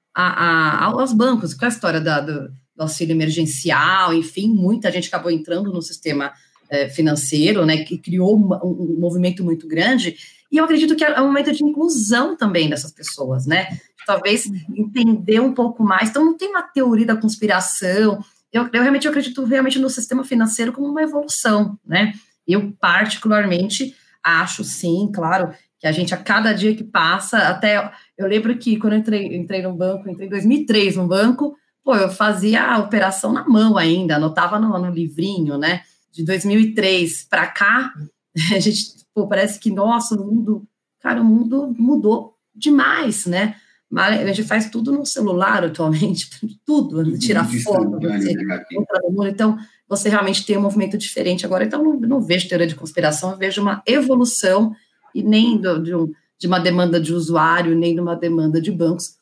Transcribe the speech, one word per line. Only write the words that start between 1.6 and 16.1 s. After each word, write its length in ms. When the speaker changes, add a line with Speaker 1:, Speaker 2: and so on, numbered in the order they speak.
Speaker 1:
a 40
história 320
da, 200
do, 220
do 100
auxílio 360
emergencial, 1000
enfim, 340
muita 440
gente 160
acabou 240
entrando 400
no 100
sistema, 500
eh, 180
financeiro, 760
né, 120
que 200
criou 380
uma, 280
um, 300
um 60
movimento 420
muito 240
grande, 500
e 40
eu 80
acredito 300
que 80
é 180
um 60
momento 240
de 140
inclusão 720
também 340
dessas 220
pessoas, 520
né? 220
Talvez 400
entender 640
um 120
pouco 300
mais. 280